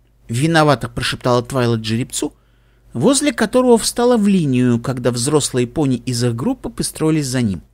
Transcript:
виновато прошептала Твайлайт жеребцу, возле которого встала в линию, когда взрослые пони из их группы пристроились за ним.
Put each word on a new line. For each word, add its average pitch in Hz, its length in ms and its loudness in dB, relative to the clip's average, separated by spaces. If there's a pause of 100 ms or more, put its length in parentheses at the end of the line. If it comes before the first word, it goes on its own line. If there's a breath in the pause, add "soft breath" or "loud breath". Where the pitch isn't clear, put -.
(280)
виновато 143 600 0
прошептала 123 540 -2
Твайлайт 117 420 -2
жеребцу, 117 500 -4 (580)
возле 269 400 2
которого 240 460 2
встала 240 380 0
в 202 100 2
линию, 127 540 2
когда 123 300 -2
взрослые 123 560 0
пони 135 300 -2
из 120 280 -4
их 120 100 0
группы 240 360 -4
пристроились 156 560 -2
за 127 160 -2
ним. 92 200 -2 (120)